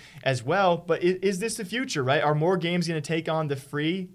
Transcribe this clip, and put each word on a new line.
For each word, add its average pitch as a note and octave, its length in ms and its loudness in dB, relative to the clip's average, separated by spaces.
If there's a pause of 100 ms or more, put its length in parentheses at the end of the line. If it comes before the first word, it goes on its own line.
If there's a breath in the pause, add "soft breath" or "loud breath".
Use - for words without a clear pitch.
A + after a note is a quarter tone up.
(240 loud breath)
as B2 200 0
well. F3 340 4
But E3+ 260 -2
i-, F#3 180 2
is F#3+ 180 0
this A3+ 180 -4
the A3 80 -8
future, G#3+ 380 -4
right? C3+ 200 2
Are D3+ 120 2
more E3+ 220 4
games E3+ 300 0
gonna D#3+ 140 -2
take E3 280 -4
on D#3+ 180 0
the C#3 80 -4
free D#3+ 600 -4